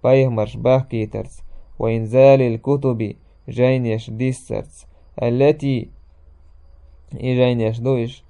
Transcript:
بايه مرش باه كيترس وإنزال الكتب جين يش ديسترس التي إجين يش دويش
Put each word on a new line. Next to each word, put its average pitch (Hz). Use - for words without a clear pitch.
بايه 131
مرش 110
باه 123
كيترس 110
وإنزال 117
الكتب 117
جين 123
يش 113
ديسترس 113
التي 135
إجين 123
يش 113
دويش 123